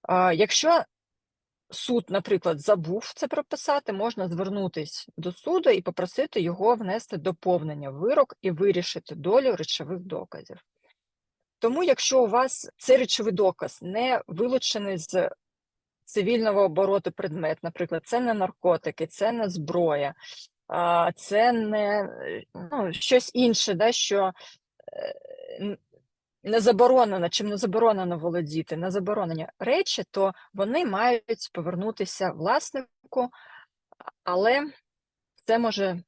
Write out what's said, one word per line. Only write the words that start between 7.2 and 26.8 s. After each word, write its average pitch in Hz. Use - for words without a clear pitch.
в 135
вирок 247
і 190
вирішити 175
долю 208
речових 156
доказів. -
Тому, 262
якщо 262
у 226
вас 247
цей 254
речовий 226
доказ 185
не 226
вилучений 202
з 175
цивільного 214
обороту 190
предмет, 160
наприклад, 165
це 233
не 240
наркотики, 185
це 214
не 226
зброя, 160
а, 170
це 220
не, 214
е, -
ну, 190
щось -
інше, 240
да, 208
що, 202
е, -
н-, 202
не 214
заборонено, 220